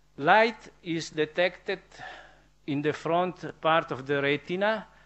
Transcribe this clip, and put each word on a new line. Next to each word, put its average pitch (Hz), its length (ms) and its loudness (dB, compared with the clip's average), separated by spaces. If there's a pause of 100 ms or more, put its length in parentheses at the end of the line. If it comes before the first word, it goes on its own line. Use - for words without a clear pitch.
(180)
Light 214 520 4 (140)
is 165 260 -6
detected 175 720 -2 (880)
in 147 140 -2
the 147 100 0
front 165 680 -4
part 160 300 2
of 131 160 -8
the 139 160 0
retina, 185 640 -2 (200)